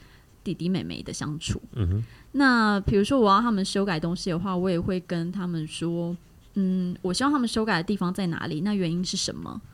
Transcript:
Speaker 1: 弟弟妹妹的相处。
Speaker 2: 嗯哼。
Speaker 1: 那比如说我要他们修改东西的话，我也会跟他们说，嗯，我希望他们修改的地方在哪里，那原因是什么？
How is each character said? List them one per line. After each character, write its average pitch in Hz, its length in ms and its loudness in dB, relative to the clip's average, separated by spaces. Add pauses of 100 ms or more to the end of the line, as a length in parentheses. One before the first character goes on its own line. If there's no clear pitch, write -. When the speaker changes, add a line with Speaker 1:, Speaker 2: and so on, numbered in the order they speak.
(440)
Speaker 1:
弟 185 100 -4
弟 160 160 -4
妹 180 140 -2
妹 82 180 -8
的 - 100 -12
相 151 280 -6
处。 - 220 -4 (120)
Speaker 2:
嗯 101 140 -2
哼。 101 160 0 (300)
Speaker 1:
那 233 480 4
比 214 140 0
如 196 80 6
说 269 160 2
我 208 120 6
要 196 100 6
他 240 100 2
们 196 140 2
修 196 180 0
改 180 160 0
东 170 160 -2
西 190 140 -4
的 170 80 0
话， 185 180 -2
我 180 140 0
也 170 100 2
会 185 200 0
跟 170 320 -4
他 185 160 -4
们 165 180 -2
说， 170 500 -4 (380)
嗯， 185 480 0
我 180 120 0
希 180 100 0
望 285 80 4
他 294 80 4
们 240 80 2
修 220 180 0
改 208 120 2
的 165 60 0
地 202 140 0
方 180 160 0
在 190 140 -2
哪 160 200 -2
里， 151 140 -4
那 208 120 0
原 185 180 0
因 175 120 0
是 185 140 -4
什 - 160 -4
么？ - 260 -10 (140)